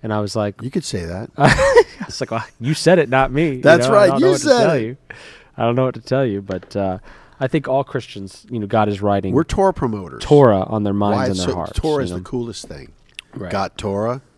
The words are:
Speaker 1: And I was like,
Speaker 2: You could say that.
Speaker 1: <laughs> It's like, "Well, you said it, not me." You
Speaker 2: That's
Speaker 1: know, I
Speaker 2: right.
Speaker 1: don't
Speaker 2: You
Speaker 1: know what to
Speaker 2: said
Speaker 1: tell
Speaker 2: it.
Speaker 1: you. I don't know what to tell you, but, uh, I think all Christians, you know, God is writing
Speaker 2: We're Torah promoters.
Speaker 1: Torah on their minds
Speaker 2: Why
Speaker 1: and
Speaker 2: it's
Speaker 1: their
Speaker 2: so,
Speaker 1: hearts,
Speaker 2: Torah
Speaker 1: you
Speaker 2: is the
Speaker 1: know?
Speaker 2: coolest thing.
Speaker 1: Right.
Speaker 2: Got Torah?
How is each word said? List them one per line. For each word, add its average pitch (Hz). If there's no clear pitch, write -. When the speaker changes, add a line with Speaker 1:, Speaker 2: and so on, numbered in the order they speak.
Speaker 1:
And 110
I 107
was 104
like, 104
Speaker 2:
You 120
could -
say 87
that. 90
Speaker 1:
<laughs> 480
It's -
like, 131
"Well, 110
you 135
said 175
it, 143
not 131
me." 143
You 127
Speaker 2:
That's 156
Speaker 1:
know, -
I 208
Speaker 2:
right. 202
Speaker 1:
don't -
Speaker 2:
You 311
Speaker 1:
know 381
what 339
to 294
Speaker 2:
said 247
Speaker 1:
tell -
Speaker 2:
it. 127
Speaker 1:
you. 120
I 120
don't 120
know 131
what 127
to 113
tell 135
you, 101
but, 98
uh, 95
I 131
think 147
all 139
Christians, -
you 123
know, 107
God 107
is 101
writing 98
Speaker 2:
We're 147
Torah 190
promoters. 104
Speaker 1:
Torah 127
on 107
their 101
minds 101
Speaker 2:
Why -
Speaker 1:
and -
Speaker 2:
it's 92
Speaker 1:
their 87
Speaker 2:
so, 85
Speaker 1:
hearts, 85
Speaker 2:
Torah 151
Speaker 1:
you 135
Speaker 2:
is 90
the 90
Speaker 1:
know? 92
Speaker 2:
coolest 117
thing. -
Speaker 1:
Right. 95
Speaker 2:
Got 98
Torah? 110